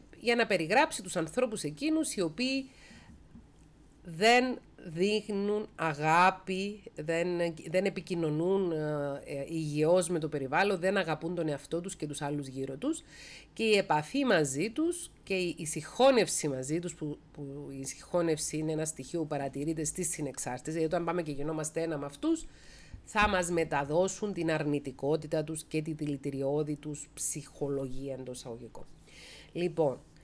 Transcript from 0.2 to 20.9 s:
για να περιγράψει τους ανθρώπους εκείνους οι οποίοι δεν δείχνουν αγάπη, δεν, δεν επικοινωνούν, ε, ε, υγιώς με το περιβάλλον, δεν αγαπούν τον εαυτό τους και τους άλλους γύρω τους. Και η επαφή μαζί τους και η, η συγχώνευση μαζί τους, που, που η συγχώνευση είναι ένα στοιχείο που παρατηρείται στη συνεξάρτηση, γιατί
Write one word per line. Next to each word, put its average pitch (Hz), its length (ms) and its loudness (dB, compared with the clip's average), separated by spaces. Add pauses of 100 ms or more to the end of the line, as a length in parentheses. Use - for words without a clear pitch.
για 233 140 2
να 233 120 4
περιγράψει 208 560 2
τους 185 140 -8
ανθρώπους 196 460 0
εκείνους 302 520 0
οι 208 60 -4
οποίοι 254 500 -2 (1300)
δεν 233 560 4 (260)
δείχνουν 208 880 0
αγάπη, 185 1080 2 (120)
δεν, 165 340 0 (420)
δεν 185 140 2
επικοινωνούν, 175 880 0
ε, 151 520 -2
ε, 139 240 -6
υγιώς 160 600 4
με 175 100 0
το 156 100 -2
περιβάλλον, 156 500 2
δεν 190 180 2
αγαπούν 165 380 -2
τον 170 140 0
εαυτό 147 320 -4
τους 185 160 -10
και 156 100 -6
τους 147 160 -8
άλλους 147 240 -4
γύρω 135 300 -6
τους. 285 260 -4 (500)
Και - 100 -6
η 220 140 6
επαφή 185 480 2
μαζί 160 460 4
τους 330 400 -2 (120)
και - 120 -2
η, 180 240 0
η 160 80 -6
συγχώνευση 196 840 4
μαζί 135 300 -2
τους, 175 160 -6
που, 151 240 -6 (140)
που 143 360 -10 (120)
η 135 40 -8
συγχώνευση 160 720 -2
είναι 156 160 -2
ένα 156 120 0
στοιχείο 160 360 -6
που 156 60 0
παρατηρείται 147 580 -2
στη 180 180 -4
συνεξάρτηση, 143 760 -4
γιατί 160 160 2